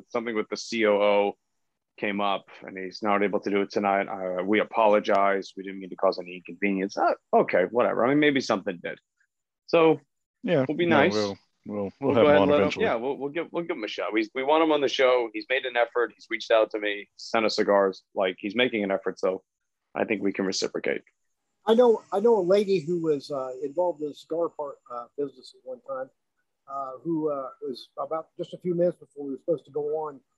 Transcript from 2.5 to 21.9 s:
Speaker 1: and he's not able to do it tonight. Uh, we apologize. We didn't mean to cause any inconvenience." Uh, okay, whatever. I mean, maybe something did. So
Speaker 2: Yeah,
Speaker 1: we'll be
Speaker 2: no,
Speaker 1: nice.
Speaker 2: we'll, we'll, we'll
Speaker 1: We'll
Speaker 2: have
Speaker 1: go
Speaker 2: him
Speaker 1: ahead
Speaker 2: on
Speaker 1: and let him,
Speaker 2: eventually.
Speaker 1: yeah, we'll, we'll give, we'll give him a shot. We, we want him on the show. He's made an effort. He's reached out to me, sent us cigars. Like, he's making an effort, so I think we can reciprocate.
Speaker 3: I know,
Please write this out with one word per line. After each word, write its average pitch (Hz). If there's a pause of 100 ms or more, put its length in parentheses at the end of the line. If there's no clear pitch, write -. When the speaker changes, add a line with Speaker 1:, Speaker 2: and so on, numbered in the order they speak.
Speaker 1:
and 95
he's 92
not 101
able 101
to 104
do 101
it 101
tonight. 98
Uh, 90
we 104
apologize. 101
We 95
didn't 98
mean 92
to 87
cause 95
any 90
inconvenience." 95
Uh, 339 (220)
okay, 101
whatever. 107
I -
mean, 147
maybe 143
something 98
did. 82 (680)
So 160 (420)
Speaker 2:
Yeah, 147
Speaker 1:
we'll 151
be 170
Speaker 2:
no, 165
Speaker 1:
nice. 175
Speaker 2:
we'll, 208 (300)
we'll, 104
we'll 95
Speaker 1:
We'll 135
Speaker 2:
have -
Speaker 1:
go 117
Speaker 2:
him 147
Speaker 1:
ahead 147
Speaker 2:
on -
Speaker 1:
and -
let 147
him, 147
Speaker 2:
eventually. -
Speaker 1:
yeah, 170
we'll, 127
we'll 143
give, 156
we'll 170
give 165
him 107
a 104
shot. 95
We, 110
we 131
want 151
him 156
on 147
the 127
show. 123
He's 107
made 131
an 123
effort. 117
He's -
reached 117
out 110
to 110
me, 104
sent 110
us 98
cigars. 98 (120)
Like, 95
he's 101
making 117
an 98
effort, 95
so 95 (520)
I 98
think 101
we 98
can 101
reciprocate. - (680)
Speaker 3:
I 220
know, 226 (100)